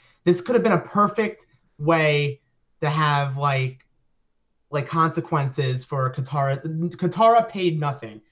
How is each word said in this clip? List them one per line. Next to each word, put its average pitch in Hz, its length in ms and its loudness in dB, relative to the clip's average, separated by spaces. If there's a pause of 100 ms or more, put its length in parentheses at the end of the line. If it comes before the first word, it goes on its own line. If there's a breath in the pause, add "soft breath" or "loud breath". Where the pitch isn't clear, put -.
(240 soft breath)
this 180 160 2
could 247 120 -2
have 214 100 4
been 208 100 2
a 170 60 2
perfect - 680 -2 (300)
way 147 640 0 (400)
to 151 80 -2
have, 147 480 0
like, 135 480 -2 (840)
like, 143 160 -4
consequences 147 960 -2
for 131 300 -4
Katara. 135 480 -2 (300)
Katara 226 580 4
paid 175 300 -2
nothing. 131 420 -6 (100)